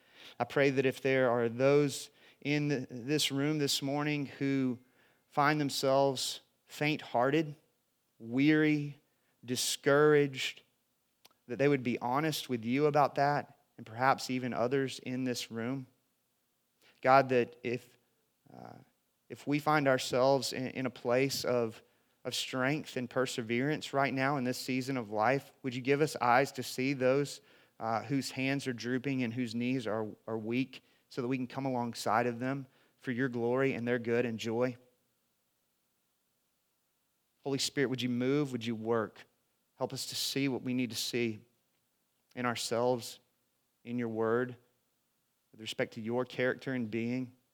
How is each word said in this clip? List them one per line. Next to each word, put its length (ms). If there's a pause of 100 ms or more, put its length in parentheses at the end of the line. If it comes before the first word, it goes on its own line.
(400)
I 40
pray 280
that 140
if 160
there 280
are 200
those 600 (320)
in 280
th-, 200
this 420
room 280
this 220
morning 480 (100)
who 380 (540)
find 280
themselves 840 (260)
faint-hearted, 880 (640)
weary, 800 (460)
discouraged, 1200 (840)
that 120
they 80
would 160
be 160
honest 500
with 160
you 220
about 280
that 400 (220)
and 80
perhaps 440
even 240
others 500
in 200
this 280
room. 340 (1160)
God, 260
that 340
if, 200 (720)
uh, 220 (520)
if 160
we 140
find 280
ourselves 640
in, 160
in 180
a 20
place 540
of, 360 (440)
of 100
strength 640
and 100
perseverance 840
right 200
now 240
in 60
this 140
season 400
of 140
life, 400 (100)
would 140
you 60
give 200
us 200
eyes 320
to 100
see 300
those, 480 (380)
uh, 220
whose 300
hands 340
are 80
drooping 500
and 100
whose 200
knees 320
are, 220 (200)
are 100
weak 440 (280)
so 120
that 60
we 100
can 100
come 180
alongside 600
of 140
them 260 (360)
for 100
your 180
glory 440
and 140
their 120
good 260
and 140
joy? 360 (2750)
Holy 160
Spirit, 320
would 100
you 80
move? 420
Would 140
you 80
work? 460 (580)
Help 160
us 140
to 80
see 320
what 160
we 100
need 160
to 60
see 440 (960)
in 120
ourselves, 720 (640)
in 160
your 80
word, 480 (960)
with 100
respect 320
to 80
your 240
character 480
and 160
being, 420 (220)